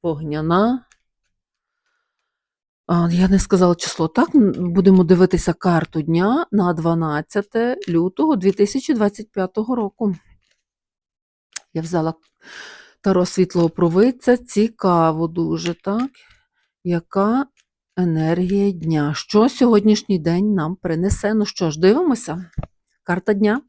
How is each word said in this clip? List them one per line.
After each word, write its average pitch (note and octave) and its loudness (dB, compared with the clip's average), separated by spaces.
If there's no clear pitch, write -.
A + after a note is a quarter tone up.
вогняна. E3 -2
А, E3+ 0
я F3+ 2
не F#3+ 4
сказала F3+ 2
число. - -4
Так, C4 0
м, F3+ 2
будемо F#3+ 6
дивитися F3+ 2
карту E3 -2
дня F#3 0
на F3+ 0
дванадцяте E3 -2
лютого F#3 0
дві F#3+ 2
тисячі G3+ 0
двадцять G#3+ -2
п'ятого G#3+ -6
року. G#3 -4
Я E3 -6
взяла D#3+ -4
Таро F#3 2
Світлого F3 0
Провидця. G3 2
Цікаво E3+ 0
дуже, E3 -4
так? A3+ -6
Яка G3 -2
енергія F3+ 0
дня? D#3 -2
Що G#3+ 0
сьогоднішній G#3+ 2
день F3 -2
нам E3+ -2
принесе? F#3 -4
Ну G#3+ 0
що E3+ -4
ж, D3+ -8
дивимося. G3+ 0
Карта F3+ -2
дня. G#3 0